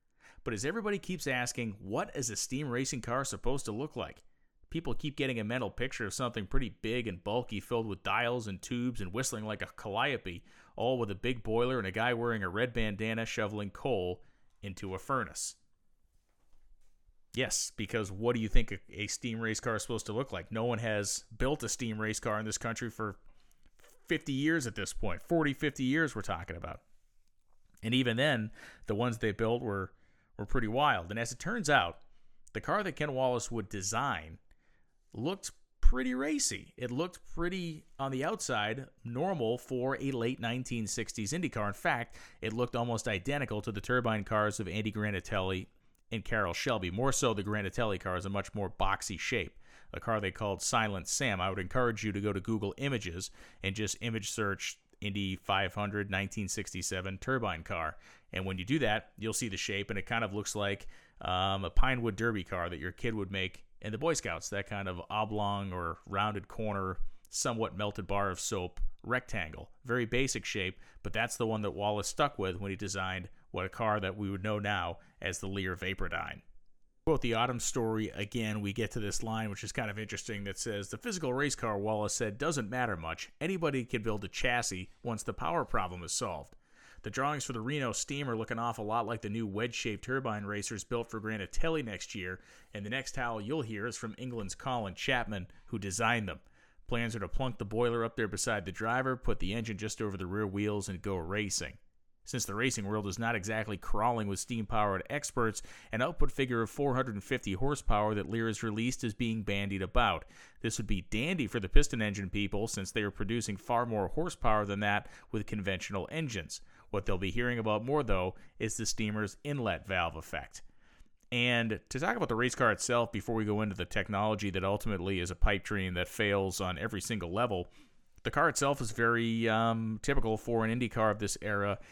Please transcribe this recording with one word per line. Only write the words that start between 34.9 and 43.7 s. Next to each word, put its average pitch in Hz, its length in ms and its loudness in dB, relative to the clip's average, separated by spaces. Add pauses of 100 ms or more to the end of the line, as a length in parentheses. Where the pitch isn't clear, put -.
looked 170 400 -4 (280)
pretty 254 340 10
racy. 277 640 -2
It 120 140 -4
looked 160 300 -2 (140)
pretty, 170 500 -2 (140)
on 135 120 -2
the 135 140 -2
outside, 120 640 0 (180)
normal 123 540 0
for 131 420 0
a 139 120 0
late 123 280 0
nineteen 117 460 -2
sixties 104 460 -2
Indy 170 160 0
car. 104 200 -2
In 101 60 -2
fact, 127 420 -2 (240)
it 110 120 -2
looked 120 240 0
almost 117 300 0
identical 113 560 -2
to 113 100 -4